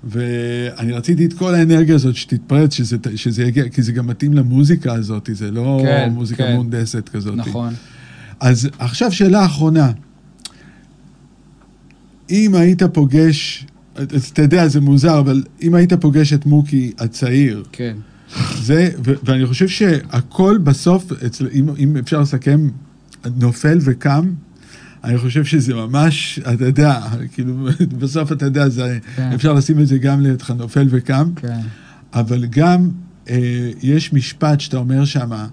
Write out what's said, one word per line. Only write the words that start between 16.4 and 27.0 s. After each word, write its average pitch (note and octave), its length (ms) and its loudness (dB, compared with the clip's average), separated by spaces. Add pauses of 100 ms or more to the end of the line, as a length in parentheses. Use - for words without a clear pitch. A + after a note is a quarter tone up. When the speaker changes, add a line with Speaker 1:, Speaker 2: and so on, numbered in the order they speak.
Speaker 1:
מוקי C#3+ 520 2
הצעיר, A#2+ 760 0
Speaker 2:
כן. A#2 240 -8 (640)
Speaker 1:
זה, D#3 300 2 (140)
ו-, C3 80 2 (120)
ואני C3 220 0
חושב B2+ 220 0
שהכל F#3 920 0
בסוף, F3 540 0 (140)
אצל, B2+ 260 -6
אם, C#3 160 0 (100)
אם C#3+ 180 0
אפשר D3 240 -2
לסכם, C#3+ 480 0 (680)
נופל B2+ 440 2
וקם, C#3+ 520 0 (720)
אני A#2+ 140 -2
חושב B2+ 260 0
שזה C3+ 300 0
ממש, C#3+ 640 -2
אתה A#2+ 260 -2
יודע, C3 360 2 (320)